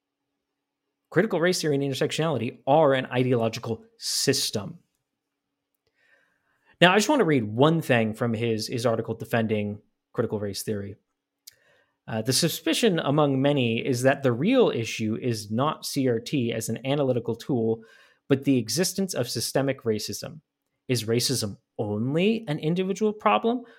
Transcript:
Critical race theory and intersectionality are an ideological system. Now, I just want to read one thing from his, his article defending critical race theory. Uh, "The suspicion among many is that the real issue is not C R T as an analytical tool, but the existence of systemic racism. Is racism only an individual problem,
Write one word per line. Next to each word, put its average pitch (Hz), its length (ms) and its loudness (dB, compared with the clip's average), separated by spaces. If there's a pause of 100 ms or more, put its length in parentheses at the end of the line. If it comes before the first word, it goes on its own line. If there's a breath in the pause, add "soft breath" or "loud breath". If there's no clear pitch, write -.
(1120)
Critical 185 300 2
race 175 200 2
theory 151 140 0
and 139 80 0
intersectionality 139 840 -2
are 143 260 6
an 131 120 -2
ideological 120 800 -2 (140)
system. - 800 -2 (2000)
Now, 175 120 6
I 190 40 4
just 214 140 2
want 294 100 4
to 190 60 4
read 143 180 2
one 139 380 2
thing 113 320 2
from 120 180 -2
his, 110 360 -2
his 117 180 -2
article 113 280 -2
defending 107 680 -2 (320)
critical 110 260 -2
race 101 220 -6
theory. 101 340 -6 (1120 soft breath)
Uh, 110 140 -4
"The 127 100 -2
suspicion 185 680 0
among 143 420 2
many 127 420 2
is 123 180 0
that 139 200 4
the 131 100 4
real 185 380 4
issue 113 500 -4
is 104 300 -4
not 131 340 -2
C 131 240 0
R 117 100 2
T 120 360 -2
as 117 160 -6
an 113 160 -4
analytical 131 500 0
tool, 113 460 -2 (460 loud breath)
but 135 160 2
the 139 120 4
existence 147 560 -2
of 123 160 -4
systemic 135 540 -2
racism. 110 580 -6 (480)
Is 117 160 0
racism 113 540 0 (180)
only 143 720 0
an 151 100 -4
individual 185 540 0
problem, 214 500 0 (160 loud breath)